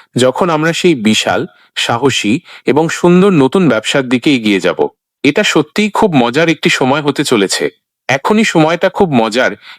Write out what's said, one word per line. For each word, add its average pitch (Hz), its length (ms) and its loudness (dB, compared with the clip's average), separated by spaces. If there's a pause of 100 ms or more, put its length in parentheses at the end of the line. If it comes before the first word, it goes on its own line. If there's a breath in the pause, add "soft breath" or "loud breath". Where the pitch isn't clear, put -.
(180 loud breath)
যখন 127 320 0
আমরা 160 240 0
সেই 165 220 2
বিশাল, 107 520 -2 (280 soft breath)
সাহসী 120 640 -2 (260 loud breath)
এবং 151 240 2
সুন্দর 180 400 4
নতুন 156 400 2
ব্যবসার 123 400 -2
দিকে 127 260 0
এগিয়ে 107 240 0
যাব, 80 280 -2 (360)
এটা 139 200 0
সত্যিই 202 460 -2
খুব 202 260 0
মজার 131 340 0
একটি 160 200 -2
সময় 139 320 -2
হতে 143 220 -4
চলেছে। 98 460 -2 (400)
এখনই 208 360 0
সময়টা 170 440 0
খুব 185 220 0
মজার 113 400 0 (280 loud breath)